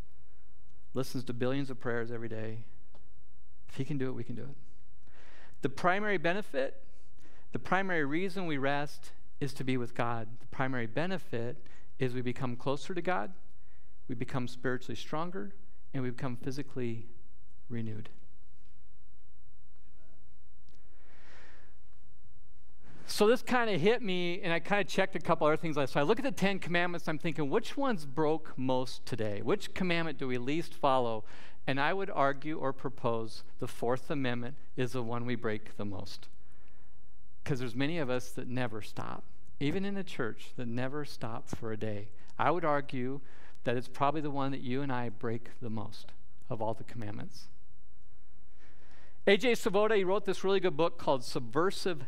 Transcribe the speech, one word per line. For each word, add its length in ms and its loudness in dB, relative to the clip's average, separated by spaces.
listens 300 0
to 100 -2
billions 340 0
of 100 -2
prayers 320 0
every 180 -2
day. 360 -2
If 80 -2
he 100 0
can 140 0
do 100 0
it, 40 -2
we 100 -2
can 100 -2
do 120 -2
it. 120 -2
The 80 0
primary 480 0
benefit, 640 0
the 80 -2
primary 440 0
reason 440 0
we 100 0
rest 540 0
is 140 0
to 100 -2
be 140 2
with 160 0
God. 460 0
The 80 -2
primary 400 0
benefit 760 0
is 160 0
we 80 0
become 320 0
closer 400 0
to 80 0
God, 280 0
we 80 0
become 320 0
spiritually 480 0
stronger, 580 0
and 80 0
we 80 2
become 260 0
physically 720 0
renewed. 400 0
So 220 4
this 160 4
kinda 340 2
hit 240 4
me, 400 0
and 100 0
I 80 2
kinda 240 2
checked 320 2
a 40 0
couple 260 2
other 120 4
things. 180 0
So 240 2
I 40 4
look 160 2
at 60 -2
the 60 2
Ten 260 2
Commandments, 500 0
I'm 120 0
thinking, 320 0
which 260 0
ones 280 0
broke 520 0
most 480 0
today? 380 0
Which 320 0
commandment 420 0
do 100 0
we 120 0
least 340 0
follow? 500 2
And 120 2
I 140 2
would 160 0
argue 480 0
or 160 0
propose 680 0
the 80 0
Fourth 420 0
Amendment 480 0
is 180 0
the 100 0
one 220 0
we 100 0
break 420 0
the 80 0
most. 440 -2
'Cause 160 2
there's 160 0
many 240 0
of 100 0
us 220 0
that 160 -2
never 340 0
stop, 420 -2
even 260 0
in 80 0
the 100 0
church, 520 0
that 120 0
never 380 0
stop 420 -2
for 240 0
a 60 0
day. 320 0
I 140 4
would 140 2
argue 560 2
that 100 4
it's 120 0
probably 340 2
the 100 0
one 200 0
that 100 -2
you 200 0
and 100 0
I 180 0
break 500 0
the 100 0
most 440 0
of 120 0
all 120 0
the 100 -2
commandments. 640 -2
A 80 6
J 160 2
Svoboda, 460 2
he 60 4
wrote 220 2
this 180 0
really 160 2
good 180 2
book 200 2
called 260 2
Subversive 840 0